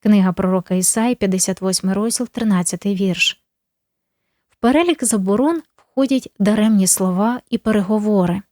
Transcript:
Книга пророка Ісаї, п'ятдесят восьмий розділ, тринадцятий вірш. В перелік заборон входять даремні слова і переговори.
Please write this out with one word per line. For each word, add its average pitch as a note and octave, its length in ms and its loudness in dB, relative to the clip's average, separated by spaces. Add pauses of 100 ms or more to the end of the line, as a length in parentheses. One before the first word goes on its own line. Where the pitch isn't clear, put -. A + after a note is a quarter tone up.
Книга G3 300 4
пророка F#3 420 -2
Ісаї, A3+ 400 0
п'ятдесят F#3+ 460 -2
восьмий F#3+ 340 -2
розділ, A3+ 320 -4
тринадцятий G3 680 -2
вірш. F#3 460 -2 (1080)
В - 60 -20
перелік D4+ 480 2
заборон A3+ 580 0 (140)
входять - 640 -2
даремні G#3 480 2
слова F#3+ 640 0
і A#3 80 -4
переговори. G#3 840 0 (100)